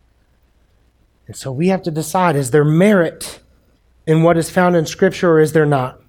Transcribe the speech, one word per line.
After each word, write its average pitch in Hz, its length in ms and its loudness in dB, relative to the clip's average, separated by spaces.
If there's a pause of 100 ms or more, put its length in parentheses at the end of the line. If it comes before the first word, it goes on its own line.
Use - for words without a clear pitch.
(1300)
And 104 80 -20
so - 160 -12
we 151 160 -4
have 190 160 -2
to 170 80 -8
decide, 160 440 -2
is 135 140 -4
there 147 160 2
merit 175 760 0 (680)
in 160 160 2
what 170 140 2
is 160 120 -4
found 180 260 0
in 165 120 0
Scripture 185 460 0
or 156 60 4
is 156 140 2
there 156 140 2
not? 135 420 -4